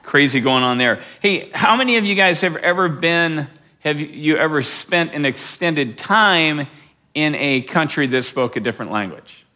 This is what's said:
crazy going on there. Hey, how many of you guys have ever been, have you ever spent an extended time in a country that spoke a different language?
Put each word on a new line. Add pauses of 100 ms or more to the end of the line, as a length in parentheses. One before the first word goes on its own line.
crazy
going
on
there. (220)
Hey,
how
many
of
you
guys
have
ever
been, (300)
have
you
ever
spent
an
extended
time (480)
in
a
country
that
spoke
a
different
language?